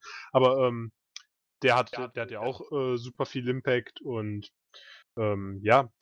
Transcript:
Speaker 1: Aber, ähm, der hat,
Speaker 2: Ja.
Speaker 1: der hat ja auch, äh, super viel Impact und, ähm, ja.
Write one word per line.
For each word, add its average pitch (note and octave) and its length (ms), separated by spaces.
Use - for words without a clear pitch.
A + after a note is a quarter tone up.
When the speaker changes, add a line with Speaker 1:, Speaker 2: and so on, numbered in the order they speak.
Speaker 1:
Aber, C3 360
ähm, A#2 240
der B2 120
hat, B2 180
Speaker 2:
Ja. A#2+ 220
Speaker 1:
der A#2 80
hat A2+ 80
ja G#2+ 100
auch, B2 200
äh, C3 260
super B2 280
viel B2 240
Impact B2+ 520
und, G#2+ 500
ähm, G2 460
ja. A#2+ 280